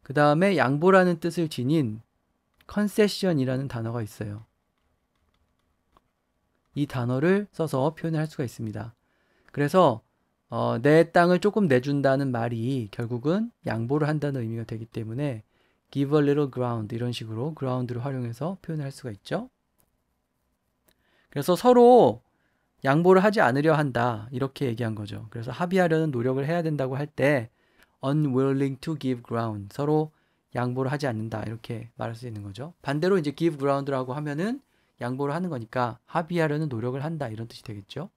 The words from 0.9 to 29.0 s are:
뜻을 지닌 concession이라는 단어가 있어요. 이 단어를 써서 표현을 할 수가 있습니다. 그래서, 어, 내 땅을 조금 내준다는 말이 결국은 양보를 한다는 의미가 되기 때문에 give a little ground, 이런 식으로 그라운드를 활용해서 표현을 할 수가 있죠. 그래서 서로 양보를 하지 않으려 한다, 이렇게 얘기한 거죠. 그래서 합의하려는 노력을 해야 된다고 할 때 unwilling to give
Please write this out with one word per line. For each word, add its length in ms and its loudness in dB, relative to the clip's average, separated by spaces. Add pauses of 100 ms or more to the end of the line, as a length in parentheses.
뜻을 300 -2
지닌 520 0 (720)
concession이라는 960 0
단어가 340 -6
있어요. 440 -10 (2250)
이 120 -2
단어를 680 0
써서 440 -2
표현을 240 -4
할 80 -2
수가 160 -8
있습니다. 500 -8 (580)
그래서, 500 4 (480)
어, 320 -2
내 300 6
땅을 280 4
조금 280 2
내준다는 640 2
말이 600 -2
결국은 600 -2 (140)
양보를 420 -2
한다는 340 -2
의미가 240 -6
되기 200 -10
때문에 580 -6 (480)
give 260 0
a 40 6
little 300 2
ground, 420 -4
이런 180 -4
식으로 420 -8
그라운드를 500 -4
활용해서 580 -6
표현을 220 -8
할 80 -8
수가 200 -12
있죠. 380 -8 (1800)
그래서 260 0
서로 680 8 (600)
양보를 400 6
하지 180 2
않으려 340 4
한다, 560 -2
이렇게 360 -4
얘기한 280 -4
거죠. 340 -12
그래서 220 -10
합의하려는 600 2
노력을 340 -2
해야 160 -2
된다고 360 -2
할 100 -6
때 420 0 (540)
unwilling 760 0
to 160 -6
give 260 -4